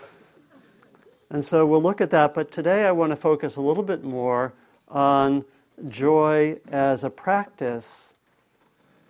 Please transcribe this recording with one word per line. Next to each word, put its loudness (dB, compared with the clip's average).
And -4
so 2
we'll 4
look 0
at 0
that, 4
but -6
today 0
I 2
want 0
to -4
focus -2
a -6
little -2
bit -6
more -4
on 2
joy 2
as 0
a -6
practice -6